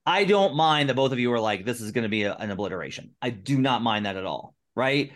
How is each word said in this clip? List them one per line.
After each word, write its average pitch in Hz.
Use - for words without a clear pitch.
I 190
don't 196
mind 151
that 123
both 135
of 123
you 120
are 120
like, 104
"This 120
is 107
gonna 113
be 107
a, 101
an 104
obliteration." 90
I 127
do 120
not 131
mind 107
that 95
at 95
all, 76
right? 135